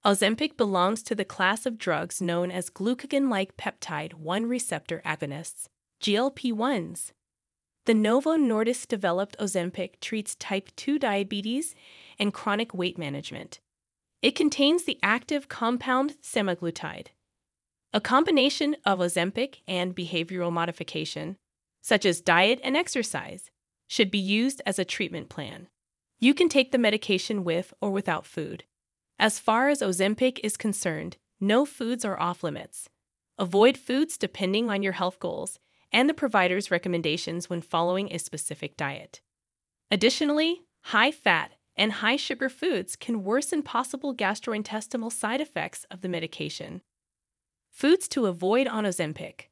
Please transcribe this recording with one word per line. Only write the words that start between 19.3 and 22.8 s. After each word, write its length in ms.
and 280
behavioral 560
modification, 840
such 280
as 140
diet 420
and 120
exercise, 760